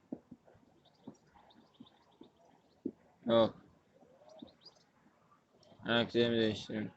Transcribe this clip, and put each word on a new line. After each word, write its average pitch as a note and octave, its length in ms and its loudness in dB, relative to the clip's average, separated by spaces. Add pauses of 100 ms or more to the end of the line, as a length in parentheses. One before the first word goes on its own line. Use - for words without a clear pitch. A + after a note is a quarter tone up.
(3250)
Yok. A2+ 300 4 (2250)
Karakterimi A#2 520 2
değiştireyim. G#2+ 600 -2